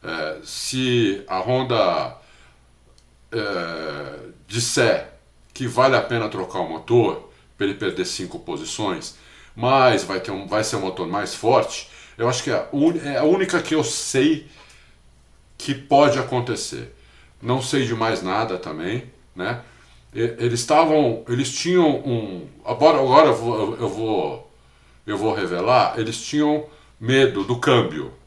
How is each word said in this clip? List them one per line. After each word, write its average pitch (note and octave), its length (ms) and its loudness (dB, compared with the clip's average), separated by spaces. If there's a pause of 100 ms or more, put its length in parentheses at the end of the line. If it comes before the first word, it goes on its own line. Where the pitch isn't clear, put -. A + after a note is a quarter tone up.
É, D#2 400 -6
se B2 840 0
a F#2 120 -4
Honda, G2+ 760 0 (1160)
é, E2 880 -6 (280)
disser A#2 640 0 (440)
que C3 140 -6
vale C3 280 4
a G#2+ 60 4
pena A2+ 280 -2
trocar F#2+ 300 -6
o E2 100 -4
motor, G2+ 600 2 (280)
pra G2+ 80 -2
ele G2 100 -2
perder F#2 300 -4
cinco F2 340 -8
posições, E2 760 -6 (400)
mas B2 480 4
vai F#2+ 160 -6
ter G2+ 120 -8
um, G2 160 -8
vai G#2+ 160 0
ser A2+ 120 -4
um F2+ 60 -2
motor F#2 260 -6
mais G2 260 -4
forte, - 560 2 (280)
eu A#2 100 0
acho B2 160 -2
que C3+ 80 -4
é G#2 40 0
a - 180 -2
un-, D#3 280 2
é C#3 160 -4
a D3+ 60 2
única F3 380 2
que D#3+ 120 -4
eu D#3 100 2
sei C#3+ 640 0 (1080)
que - 160 -6
pode C#3 460 4
acontecer. A#2 760 -6 (480)
Não B2 200 -2
sei C3+ 240 0
de A#2 100 -2
mais A2 260 -2
nada F#2 360 -2
também, F2 520 -6 (260)
né? A2 260 -6 (520)
E-, A#2 260 -2
eles A#2 200 0
estavam, D3+ 680 4
eles C3+ 240 -2
tinham F3 360 4
um, A2 580 -4 (180)
agora, D3 340 4
agora C3+ 280 8
eu A#2+ 80 4
vou, A2+ 240 -2
eu, - 220 -4
eu G#2+ 80 -2
vou, G#2 640 -4 (560)
eu G#2 100 -4
vou G#2+ 160 0
revelar, G2+ 640 2
eles A2+ 240 -6
tinham D3+ 440 0 (340)
medo A#2+ 460 2
do A#2+ 120 -2
câmbio D2+ 560 0 (140)